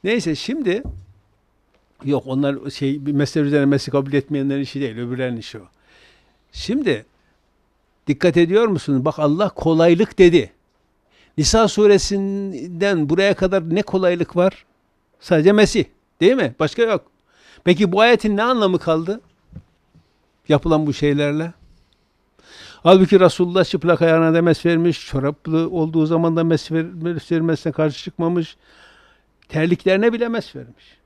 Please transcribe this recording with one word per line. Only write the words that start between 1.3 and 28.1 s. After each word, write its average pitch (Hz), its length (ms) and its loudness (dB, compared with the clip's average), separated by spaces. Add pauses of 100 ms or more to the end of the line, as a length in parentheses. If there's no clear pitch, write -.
yok 139 200 -2
onlar 139 440 -4
şey, 139 300 -4
mesler 143 440 -2
üzerine 143 220 2
mesih 139 260 0
kabul 139 220 -4
etmeyenlerin 139 480 -2
işi 139 200 -8
değil, 113 160 -6
öbürlerinin 123 400 -6
işi 107 220 -16
o. 95 40 -20 (880)
Şimdi 196 540 -4 (1000)
dikkat 160 300 0
ediyor 190 300 2
musunuz? 139 380 -2
Bak 151 140 -4
Allah 160 300 0
kolaylık 165 720 2
dedi. 170 320 6 (880)
Nisa 214 300 2
suresinden 196 1400 0
buraya 190 240 2
kadar 180 420 -2
ne 208 60 0
kolaylık 180 540 -2
var? 180 300 0 (540)
Sadece 170 320 2
mesih, 208 340 2 (360)
değil 226 140 4
mi? 160 240 -4
Başka 156 220 -2
yok. 226 300 -2 (520)
Peki 180 280 2
bu 202 100 2
ayetin 220 360 2
ne 214 60 -2
anlamı 214 360 0
kaldı? 165 420 -4 (1300)
Yapılan 151 380 0
bu 139 60 -4
şeylerle. 147 600 -2 (1300)
Halbuki 190 360 6
Resulullah 180 460 2
çıplak 165 360 0
ayağına 165 320 4
da 165 80 2
mes 170 240 0
vermiş, 170 420 0
çoraplı 160 600 -4
olduğu 160 360 -2
zaman 165 300 0
da 165 80 0
mes 165 280 -2
ver-, 160 120 -2
mes 170 480 -8
vermesine 160 420 -2
karşı 156 300 -2
çıkmamış, 170 540 -4 (920)